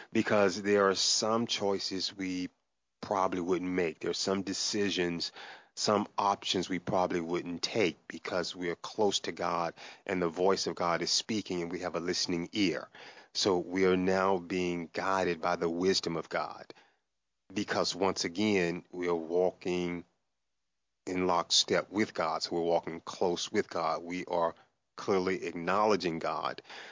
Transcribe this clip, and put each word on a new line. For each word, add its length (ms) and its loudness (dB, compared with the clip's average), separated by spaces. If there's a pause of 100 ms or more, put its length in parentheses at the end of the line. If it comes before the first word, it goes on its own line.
(120)
because 480 4
there 280 6
are 60 4
some 520 2
choices 720 -2
we 340 -4 (500)
probably 400 0
wouldn't 300 0
make. 300 0
There 100 -2
are 40 -2
some 280 0
decisions, 920 -2 (440)
some 300 2 (120)
options 500 2
we 100 -2
probably 420 0
wouldn't 420 -4
take 340 0 (120)
because 460 -4
we 140 -6
are 80 -2
close 440 0
to 120 -6
God 400 -2 (340)
and 140 -2
the 80 2
voice 380 2
of 80 -2
God 260 0
is 100 -2
speaking 520 -2
and 100 -6
we 80 -6
have 160 -6
a 40 -4
listening 520 -2
ear. 360 0 (460)
So 240 2
we 280 2
are 100 6
now 420 4
being 540 -2
guided 480 0
by 160 0
the 140 0
wisdom 460 2
of 120 -6
God 460 -6 (800)
because, 400 0
once 300 0
again, 580 0 (100)
we 160 -4
are 60 2
walking 920 0 (1000)
in 200 0
lockstep 640 2
with 220 0
God. 300 -2
So 140 -4
we're 60 0
walking 420 0
close 460 -2
with 200 -2
God. 320 -2
We 240 -6
are 280 0 (420)
clearly 480 0
acknowledging 760 2
God. 420 -4 (320)